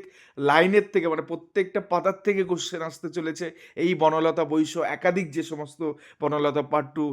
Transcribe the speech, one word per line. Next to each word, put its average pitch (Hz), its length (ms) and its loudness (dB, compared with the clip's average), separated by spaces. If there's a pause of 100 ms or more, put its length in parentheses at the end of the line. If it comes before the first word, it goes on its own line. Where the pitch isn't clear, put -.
(380)
লাইনের 170 560 4
থেকে, 170 200 0
মানে 160 180 -4
প্রত্যেকটা 185 500 -4
পাতার 180 440 -2
থেকে 196 180 2
কোশ্চেন 170 380 -2
আসতে 165 260 -10 (100)
চলেছে। 160 280 -6 (300)
এই 170 200 2
বনলতা 160 500 2
বই 156 200 2
সহ 160 160 -6 (160)
একাধিক 180 340 0
যে 156 120 -4
সমস্ত 151 360 -12 (420)
বনলতা 147 400 0 (100)
পার্ট 147 240 0
টু, 156 180 -2